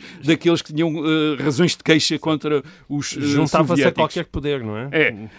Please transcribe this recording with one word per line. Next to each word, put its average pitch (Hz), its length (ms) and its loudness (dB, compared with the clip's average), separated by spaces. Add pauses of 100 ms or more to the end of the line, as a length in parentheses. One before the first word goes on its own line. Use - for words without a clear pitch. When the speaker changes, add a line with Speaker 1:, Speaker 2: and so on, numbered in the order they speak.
(240)
Speaker 1:
daqueles 160 380 2
que - 120 -16
tinham, 160 200 0 (120)
eh, 156 380 0
razões 151 320 2
de - 80 -14
queixa 156 340 2
contra 147 460 -2 (240)
os, 143 300 -6
eh, 135 40 -6
Speaker 2:
Juntava-se 147 340 2
a 160 120 4
Speaker 1:
soviéticos. 139 280 2
Speaker 2:
qualquer 160 320 0
poder, 139 360 -4
não 107 140 -6
é? 123 140 -8
Speaker 1:
É. 147 200 2
Speaker 2:
Hum, 110 160 -10 (120)